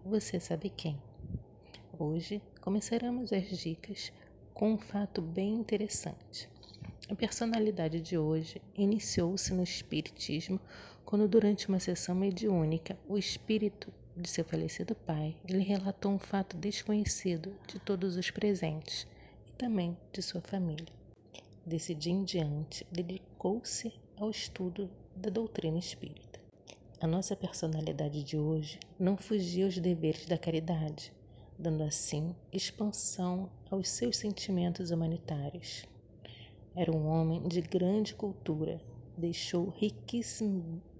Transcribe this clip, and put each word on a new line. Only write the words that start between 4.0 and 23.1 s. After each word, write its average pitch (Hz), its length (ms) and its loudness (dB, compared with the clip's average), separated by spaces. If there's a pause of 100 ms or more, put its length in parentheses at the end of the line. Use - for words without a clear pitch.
com 214 180 4
um 214 60 2
fato 202 420 -2
bem 180 320 0
interessante. - 960 -2 (640)
A 208 40 -2
personalidade 214 880 2
de 165 160 0
hoje 160 460 2 (120)
iniciou-se 196 760 2
no 185 100 4
espiritismo 160 960 -2 (460)
quando, 208 240 4
durante 208 400 6
uma 190 100 4
sessão 180 360 0
mediúnica, 180 920 2
o 202 120 2
espírito - 760 0 (240)
de 175 100 -4
seu - 160 -2
falecido 160 520 -2
pai 156 420 -2 (100)
lhe 185 160 4
relatou 196 480 2
um 196 80 2
fato 190 380 -2
desconhecido 196 1000 0 (120)
de - 120 -10
todos 190 380 0
os 180 140 0
presentes 165 760 0 (400)
e - 60 -20
também 190 420 2 (160)
de 196 120 -6
sua - 180 -4
família. 165 500 -2 (760)
Desse 165 280 -2
dia 156 200 0
em 196 100 2
diante, 156 680 -2
dedicou-se 185 1000 -4 (240)